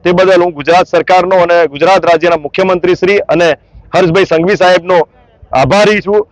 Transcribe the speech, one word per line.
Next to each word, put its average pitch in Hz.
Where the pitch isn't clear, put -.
તે 180
બદલ 180
હું 175
ગુજરાત 151
સરકારનો 180
અને 170
ગુજરાત 151
રાજ્યના 190
મુખ્યમંત્રી 180
શ્રી 196
અને 165
હર્ષભાઈ 175
સંઘવી 170
સાહેબનો 180
આભારી 202
છું 208